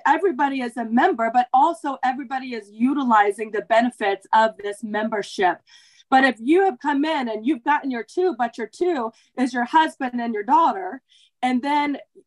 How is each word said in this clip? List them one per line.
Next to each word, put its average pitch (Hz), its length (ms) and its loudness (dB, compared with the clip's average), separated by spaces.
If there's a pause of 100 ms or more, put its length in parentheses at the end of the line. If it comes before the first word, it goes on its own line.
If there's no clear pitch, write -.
everybody 277 540 0
is 240 140 -8
a 233 100 -6
member, 226 460 2
but 247 220 2
also 285 500 2
everybody 254 500 -6
is 208 180 -10
utilizing 220 800 2
the 208 100 -4
benefits 233 720 0
of 220 240 2
this 202 260 -10
membership. 208 760 -2 (480)
But 262 140 4
if 262 160 0
you 330 260 2
have 285 140 0
come 285 260 -2
in 285 240 -2
and 220 160 -8
you've 269 180 -2
gotten 277 280 0
your 233 120 -6
two, 359 320 -2
but 233 220 -4
your 226 80 -6
two 285 460 -2 (260)
is 254 160 -2
your 247 120 -2
husband 262 540 0
and 233 140 -4
your 208 100 -6
daughter, 262 600 0 (400)
and 254 180 0
then 285 360 -2 (300)